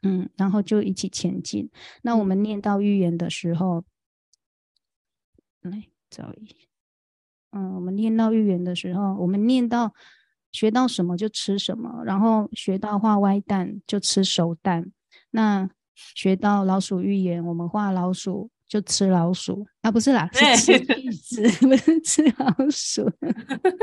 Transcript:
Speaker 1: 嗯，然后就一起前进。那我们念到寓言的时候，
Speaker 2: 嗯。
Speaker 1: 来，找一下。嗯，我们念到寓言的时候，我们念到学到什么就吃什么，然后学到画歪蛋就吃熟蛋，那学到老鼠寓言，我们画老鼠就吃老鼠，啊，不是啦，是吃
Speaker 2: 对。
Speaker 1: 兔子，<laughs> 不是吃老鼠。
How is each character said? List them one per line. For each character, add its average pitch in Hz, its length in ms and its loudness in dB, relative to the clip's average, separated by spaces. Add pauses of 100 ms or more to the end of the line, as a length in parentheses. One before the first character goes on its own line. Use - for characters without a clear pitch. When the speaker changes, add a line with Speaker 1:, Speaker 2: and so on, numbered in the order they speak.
Speaker 1:
嗯， 190 340 -2
然 196 140 0
后 208 100 2
就 208 220 0
一 196 100 -4
起 185 160 -6
前 185 320 -6
进。 - 300 -8 (320)
那 233 140 0
我 214 80 2
们 190 180 0
念 214 180 -4
到 202 200 0
寓 202 180 2
言 175 180 0
的 170 140 -4
时 170 240 -4
候， 175 300 -2 (1800)
Speaker 2:
嗯。 180 80 -10
Speaker 1:
来， 208 160 -12 (240)
找 - 240 -16
一 220 100 -20
下。 - 120 -20 (960)
嗯， 190 240 -6
我 180 40 -8
们 185 140 -6
念 220 220 0
到 226 160 2
寓 220 160 2
言 180 160 0
的 180 100 -4
时 180 200 -6
候， 196 200 -2
我 185 140 -2
们 202 180 0
念 247 220 2
到 233 260 -2 (560)
学 214 220 0
到 254 160 2
什 196 160 -2
么 175 120 -2
就 208 120 -4
吃 - 280 -4
什 208 220 -6
么， - 260 -10
然 196 140 -2
后 214 340 2
学 196 240 -4
到 208 220 -2
画 208 220 4
歪 196 180 2
蛋 196 480 -4
就 208 140 -2
吃 196 240 2
熟 170 320 0
蛋， 175 340 -2 (400)
那 202 400 0 (240)
学 - 400 -2
到 202 300 0
老 190 160 2
鼠 190 200 -4
寓 196 140 0
言， 175 300 -2
我 170 100 -4
们 170 140 -4
画 202 240 -2
老 180 200 0
鼠 196 380 -6 (160)
就 208 140 -2
吃 - 260 0
老 180 260 4
鼠， 190 320 -6 (180)
啊， 220 100 0
不 226 80 4
是 247 120 2
啦， 175 200 2
是 277 240 6
吃 - 280 6
Speaker 2:
对。 254 180 -2
Speaker 1:
兔 254 100 -6
子， 214 300 -6 (120)
<laughs> - 140 0
不 262 80 8
是 320 240 4
吃 311 240 0 (140)
老 262 320 0
鼠。 - 320 -4 (800)